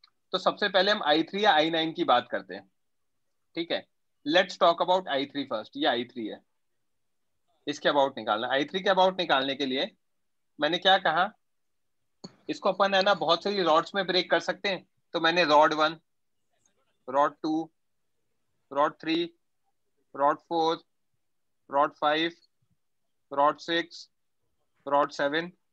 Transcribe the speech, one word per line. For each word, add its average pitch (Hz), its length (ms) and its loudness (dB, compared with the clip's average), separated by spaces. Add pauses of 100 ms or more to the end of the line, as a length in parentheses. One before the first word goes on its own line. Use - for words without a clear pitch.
(320)
तो 185 40 -2
सबसे 185 320 -2
पहले 196 220 2
हम 214 140 -2
आई 151 180 4
थ्री 196 200 -6
या 208 100 6
आई 156 160 2
नाइन 160 240 -2
की 170 100 -4
बात 123 280 2
करते 95 240 -8
हैं। 98 80 -14 (960)
ठीक 170 140 -6
है, 120 140 -6 (400)
let's 180 320 0
talk 170 280 2
about 185 220 0
I 139 180 -2
three 139 220 -8
first। 110 300 -8
ये 151 100 -2
आई 123 180 0
थ्री 117 220 -10
है, 92 120 -12 (1300)
इसके 147 220 -4
about 139 280 2
निकालना। 113 360 -2
आई 143 120 0
थ्री 185 140 -8
के 190 100 -2
about 185 280 2
निकालने 139 380 -2
के 139 100 -4
लिए 135 240 -4 (680)
मैंने 151 180 0
क्या 190 220 4
कहा, 180 320 0 (1160)
इसको 175 200 -4
अपन, 196 240 0
है 190 100 4
ना, 202 120 4
बहुत 170 280 0
सारी 202 200 -2
rods 165 320 2
में 190 120 -2
break 180 240 0
कर 170 100 4
सकते 185 280 -6
हैं। 180 160 -6 (280)
तो 170 80 -2
मैंने 170 240 2
rod 151 280 6
one, 156 260 0 (1080)
rod 143 340 0
two, 160 280 -4 (1000)
rod 151 300 0
three, 160 220 -2 (920)
rod 143 240 0
four, 165 440 -2 (840)
rod 147 240 0
five, 156 420 -2 (960)
rod 143 280 2
six, - 500 -6 (760)
rod 143 260 0
seven, 156 400 -4 (220)